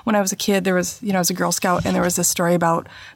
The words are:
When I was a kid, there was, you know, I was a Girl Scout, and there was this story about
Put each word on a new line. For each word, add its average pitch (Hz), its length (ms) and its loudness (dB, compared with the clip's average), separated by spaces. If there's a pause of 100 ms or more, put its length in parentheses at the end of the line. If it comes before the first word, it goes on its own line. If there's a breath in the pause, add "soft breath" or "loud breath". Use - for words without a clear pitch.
When 220 100 0
I 208 60 4
was 190 120 0
a 196 40 -6
kid, 196 280 0
there 185 100 2
was, 180 280 -2
you 202 100 -2
know, 190 60 2
I - 20 2
was 175 100 0
a 185 40 -2
Girl 175 160 -2
Scout, 175 360 0
and 190 100 0
there 180 60 2
was 175 140 0
this 175 120 0
story 175 240 0
about 170 340 2 (280 loud breath)